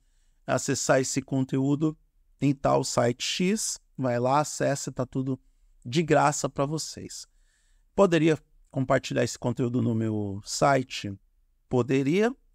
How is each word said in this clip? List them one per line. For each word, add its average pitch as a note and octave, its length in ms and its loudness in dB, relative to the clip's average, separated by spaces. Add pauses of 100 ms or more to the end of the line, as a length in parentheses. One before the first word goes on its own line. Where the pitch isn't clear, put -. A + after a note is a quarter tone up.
(440)
acessar C3+ 560 0
esse C3 220 -2
conteúdo C#3 720 0 (440)
em C#3 120 2
tal C3+ 300 0
site B2 400 -2
X, - 580 -2 (160)
vai B2 220 -2
lá, C3 220 2
acessa, C#3 500 -4
tá B2+ 160 -6
tudo C3 320 -4 (460)
de C3 180 0
graça C#3+ 460 2
pra C#3 180 -2
vocês." - 600 -10 (680)
Poderia E3 420 6 (320)
compartilhar C3 540 0
esse - 160 -4
conteúdo B2 420 -2
no A2+ 140 0
meu G#2+ 500 -4
site? C3+ 720 -2 (520)
Poderia, C#3 680 2 (200)